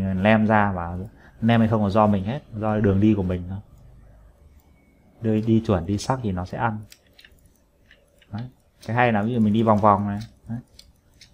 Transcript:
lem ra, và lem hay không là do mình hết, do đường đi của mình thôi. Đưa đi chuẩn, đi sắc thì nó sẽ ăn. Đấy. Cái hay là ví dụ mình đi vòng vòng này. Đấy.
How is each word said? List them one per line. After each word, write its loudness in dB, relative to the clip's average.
lem 2
ra, 2
và -8
lem 2
hay 2
không 0
là 0
do 4
mình 2
hết, -8
do -2
đường 2
đi 4
của -2
mình -4
thôi. -10
Đưa 0
đi 2
chuẩn, 0
đi -2
sắc -4
thì -4
nó -4
sẽ -12
ăn. -4
Đấy. -12
Cái -6
hay 2
là 0
ví -2
dụ -2
mình 2
đi 2
vòng 4
vòng 4
này. -6
Đấy. -8